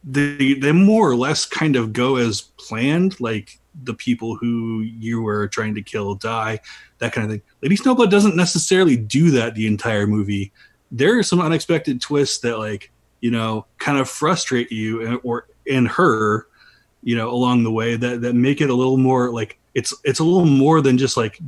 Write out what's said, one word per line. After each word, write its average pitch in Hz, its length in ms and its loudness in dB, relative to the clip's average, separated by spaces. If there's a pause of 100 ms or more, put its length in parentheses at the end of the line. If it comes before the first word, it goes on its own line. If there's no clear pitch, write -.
they, 143 520 0
they 139 160 0
more 196 380 6
or 123 60 2
less 135 300 0
kind 151 300 0
of 113 180 0
go 127 240 0
as 113 240 -2
planned, 151 760 -2
like, 110 400 -6 (240)
the 120 100 -8
people 117 420 -4
who 113 460 -4
you 113 420 -8
were 104 240 -4
trying 107 260 -6
to 104 80 -8
kill 101 320 -6
die, 110 460 -6 (400)
that 113 120 -4
kind 110 140 -4
of 107 60 -6
thing. 107 100 -8 (220)
Lady 175 120 2
Snowblood 247 360 2
doesn't 202 240 4
necessarily 175 600 2
do 131 360 2
that 117 240 0
the 110 100 -2
entire 104 400 0
movie. 101 460 -2 (400)
There 151 260 2
are 208 60 2
some 180 180 0
unexpected 160 580 -2
twists 143 400 -2
that, 117 200 -4
like, 107 320 -8 (300)
you 117 100 0
know, 110 340 -4 (140)
kind 143 180 0
of 131 100 0
frustrate 131 640 -2
you 110 360 -4
and, 120 160 -4
or, 120 240 -6 (200)
and 131 200 2
her, 110 580 0 (560)
you 117 140 -2
know, 113 160 -2
along 123 320 2
the 110 80 0
way 113 240 -2
that, 120 260 -4
that 120 140 -2
make 135 260 2
it 143 80 2
a 123 60 0
little 131 220 2
more, 127 340 2
like, 113 260 -8 (160)
it's, - 180 -4 (120)
it's 135 160 -2
a 160 40 0
little 175 220 4
more 147 360 6
than 131 180 4
just, 131 180 0
like, 110 300 -4